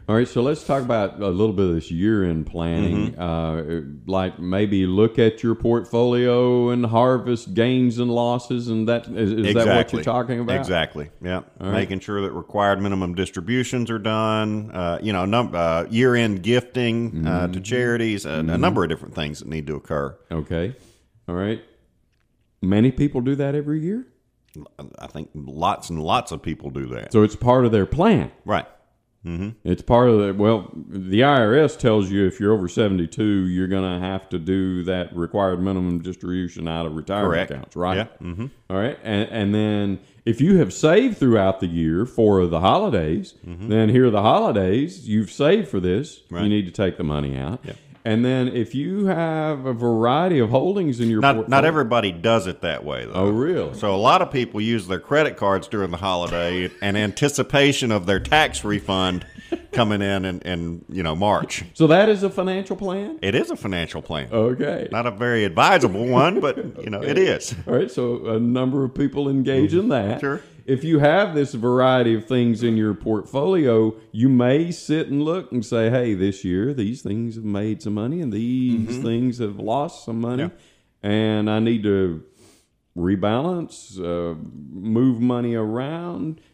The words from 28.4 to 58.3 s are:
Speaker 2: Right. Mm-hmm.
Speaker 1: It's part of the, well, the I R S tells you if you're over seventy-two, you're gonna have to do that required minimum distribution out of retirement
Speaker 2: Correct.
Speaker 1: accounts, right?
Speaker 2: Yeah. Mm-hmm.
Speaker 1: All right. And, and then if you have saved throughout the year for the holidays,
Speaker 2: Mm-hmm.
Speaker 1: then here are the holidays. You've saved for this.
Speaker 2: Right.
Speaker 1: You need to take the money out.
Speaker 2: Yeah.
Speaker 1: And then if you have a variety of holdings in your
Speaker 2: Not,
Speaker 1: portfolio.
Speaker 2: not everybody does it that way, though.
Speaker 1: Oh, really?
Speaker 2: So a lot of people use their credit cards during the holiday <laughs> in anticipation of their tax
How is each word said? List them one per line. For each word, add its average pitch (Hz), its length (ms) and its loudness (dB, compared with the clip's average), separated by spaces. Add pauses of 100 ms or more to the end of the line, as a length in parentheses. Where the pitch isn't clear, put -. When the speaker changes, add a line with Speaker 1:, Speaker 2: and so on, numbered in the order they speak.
Speaker 2:
Right. 98 220 -2 (600)
Mm-hmm. 87 240 -6 (140)
Speaker 1:
It's 87 180 -2
part 123 260 4
of 113 120 6
the, 101 140 0
well, 104 400 2
the 95 500 -2
I 143 160 6
R 113 160 4
S 151 200 2
tells 107 340 2
you 98 160 2
if 90 140 -2
you're 104 120 2
over 95 160 0
seventy-two, 98 800 0
you're 92 220 -2
gonna 92 320 -2
have 95 300 -6
to 90 80 -4
do 92 460 -2
that 90 320 -4
required 90 460 0
minimum 90 400 -2
distribution 90 680 -8
out 82 180 -4
of 78 80 -8
retirement 95 380 -2
Speaker 2:
Correct. 85 200 -2
Speaker 1:
accounts, 67 240 -14
right? 90 220 -2
Speaker 2:
Yeah. 110 80 -4 (140)
Mm-hmm. 90 260 -8 (240)
Speaker 1:
All 92 60 -4
right. 110 280 -2
And, 107 260 -2
and 104 240 0
then 104 460 0 (240)
if 117 160 0
you 185 180 6
have 120 140 2
saved 208 460 2
throughout 104 420 4
the 95 80 -2
year 85 360 0
for 104 420 4
the 82 140 0
holidays, 110 760 0 (120)
Speaker 2:
Mm-hmm. 87 220 -10
Speaker 1:
then 107 200 2
here 127 180 6
are 120 40 4
the 101 120 2
holidays. 131 840 2
You've 107 240 0
saved 170 360 2
for 101 120 -4
this. 95 400 -2 (100)
Speaker 2:
Right. 87 120 -4
Speaker 1:
You 104 60 2
need 104 180 2
to 85 60 -12
take 92 240 -2
the 90 80 -6
money 73 320 -2
out. 71 280 -6
Speaker 2:
Yeah. - 80 -12 (320)
Speaker 1:
And 113 200 2
then 127 240 0
if 117 260 -4
you 185 320 -4
have 156 580 -2
a 131 80 -2
variety 120 680 2
of 110 100 2
holdings 151 480 2
in 117 100 0
your 110 120 2
Speaker 2:
Not, 139 160 6
Speaker 1:
portfolio. 113 200 0
Speaker 2:
not 139 80 6
everybody 120 460 2
does 95 380 2
it 82 140 -6
that 78 220 -4
way, 65 200 -6
though. 53 80 -12
Speaker 1:
Oh, 95 180 2
really? 113 480 0
Speaker 2:
So 104 160 0
a - 20 2
lot 135 240 6
of 175 120 -2
people 117 280 -2
use 110 280 0
their 92 100 -2
credit 143 380 0
cards 98 320 0
during 98 240 -4
the 85 60 -6
holiday 87 640 -2 (120)
<laughs> - 60 -20
in 101 140 -2
anticipation 135 960 0
of 98 140 0
their 95 120 2
tax 151 460 0